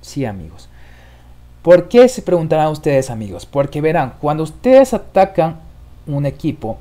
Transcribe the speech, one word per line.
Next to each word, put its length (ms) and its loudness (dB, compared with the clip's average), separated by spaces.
Sí, 220 -10
amigos. 460 -14
¿Por 260 6
qué 180 6
se 140 -4
preguntarán 460 0
ustedes, 420 -2
amigos? 380 -12
Porque 340 -4
verán, 400 -2
cuando 220 -4
ustedes 500 2
atacan 640 -2
un 220 -4
equipo 540 -8